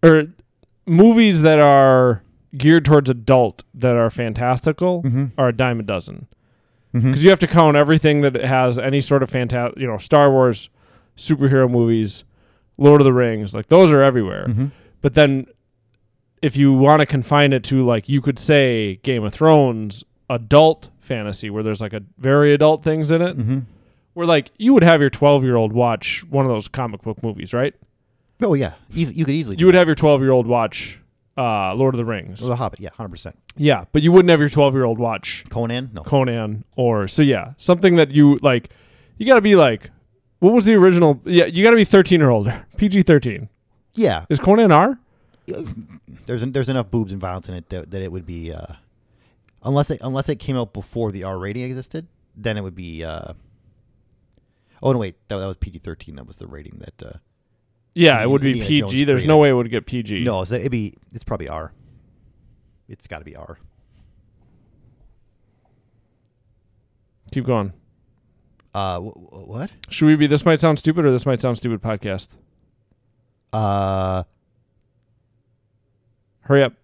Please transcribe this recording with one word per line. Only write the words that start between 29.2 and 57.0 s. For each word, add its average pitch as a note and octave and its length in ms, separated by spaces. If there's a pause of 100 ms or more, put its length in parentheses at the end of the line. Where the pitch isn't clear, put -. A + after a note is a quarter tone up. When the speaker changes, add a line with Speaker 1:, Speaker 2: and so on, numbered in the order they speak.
Speaker 2:
could C3+ 80
easily C#3 220
Speaker 1:
You E3+ 60
Speaker 2:
do F3 60
Speaker 1:
would F3 80
Speaker 2:
that. F3+ 40
Speaker 1:
have F3 80
your D#3 80
twelve-year-old C3 500
watch, A#2 540 (380)
uh, G#2+ 360
Lord C3 220
of - 20
the A#2 80
Rings. A2 380
Speaker 2:
Or B2 60
The A#2+ 60
Hobbit, A#2 240
yeah, F#2 120
hundred G#2 180
percent. F2 260 (200)
Speaker 1:
Yeah, C#3 360
but D3+ 120
you E3+ 80
wouldn't F3+ 180
have D#3+ 100
your D3 100
twelve-year-old C3 500
watch A2+ 500
Speaker 2:
Conan? A#2+ 440
No. D#2+ 100
Speaker 1:
Conan A#2 600 (120)
or, A2+ 320
so D3+ 160
yeah, B2 340
something F3+ 380
that D3+ 160
you, C#3+ 320
like, B2+ 260 (480)
you G#3+ 80
gotta A#3+ 160
be G3+ 140
like, C3 340 (500)
what F#3+ 140
was A3+ 120
the A3 100
original? F3 500
Yeah, F3 200
you E3+ 180
gotta A#3 140
be G#3 80
thirteen F#3 360
or C#3 80
older. A2 420
<laughs> - 60
P G#3 120
G F#3+ 120
thirteen. B2 480 (440)
Speaker 2:
Yeah. G#2+ 360
Speaker 1:
Is C#3+ 100
Conan G#3 320
R? G3+ 280 (520)
Speaker 2:
Uh, - 120 (640)
there's A#2+ 160
en-, C3 80
there's C3 180
enough A#2+ 220
boobs A2 200
and G2 80
violence F#2 300
in F#2 60
it F2 140
that, E2+ 200
that F#2+ 140
it F2+ 80
would F2 160
be, E2 260
uh, D#2+ 140 (960)
unless C#3 260
it, D3+ 140
unless C3+ 260
it C#3+ 60
came C3 200
out A#2 180
before G#2+ 380
the F#2+ 120
R F#2+ 160
rating G2+ 240
existed, C3 420 (300)
then G#2+ 200
it G#2 60
would F#2 140
be, E2 280
uh, D#2+ 300 (1500)
oh, C3+ 80
no, B2 80
wait, F#2+ 160 (140)
that, G#2 80
that F#2+ 100
was F#2 100
P - 140
G E2+ 80
thirteen. D2+ 380
That B1 100
was - 100
the - 80
rating - 400
that, - 180